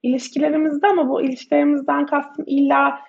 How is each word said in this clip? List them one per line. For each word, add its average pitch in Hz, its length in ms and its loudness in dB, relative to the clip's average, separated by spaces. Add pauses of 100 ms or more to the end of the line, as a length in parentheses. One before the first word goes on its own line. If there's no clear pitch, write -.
ilişkilerimizde 294 840 -2
ama 339 220 2
bu 269 120 -2
ilişkilerimizden 285 840 0
kastım 285 420 -4
illa 277 600 2